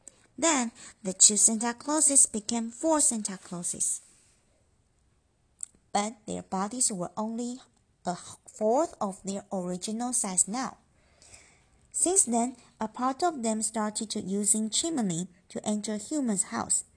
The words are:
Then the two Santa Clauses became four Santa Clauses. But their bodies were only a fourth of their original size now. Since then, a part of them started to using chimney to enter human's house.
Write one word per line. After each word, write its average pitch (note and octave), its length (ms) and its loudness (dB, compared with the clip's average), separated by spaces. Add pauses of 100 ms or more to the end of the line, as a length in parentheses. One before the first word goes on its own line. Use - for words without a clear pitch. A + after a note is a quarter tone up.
(380)
Then C4+ 340 2 (320)
the F#3 100 -4
two - 220 6
Santa A3+ 380 4
Clauses C#4+ 520 4
became A3+ 460 -2
four D#4 300 2
Santa G#3 360 0
Clauses. - 600 -6 (1900)
But G#3 240 0 (100)
their F3+ 160 -6
bodies G#3 500 -2
were F3+ 240 -4
only A#3 460 -6 (420)
a F3+ 140 -2 (300)
fourth B3 520 2
of G3 240 -4
their G3 280 -6
original G3 600 -4
size F#3+ 360 0
now. A#3 300 -4 (1120)
Since F#4 320 4
then, A#3+ 340 0 (220)
a A3 80 -2
part B3+ 340 -4
of D#4+ 220 0
them A3 180 0
started G#3+ 480 -4
to G#3+ 100 -4
using G#3 520 0
chimney G3+ 560 0 (220)
to - 140 -10
enter G#3+ 340 -2
human's A#3 520 -2
house. - 340 -2 (120)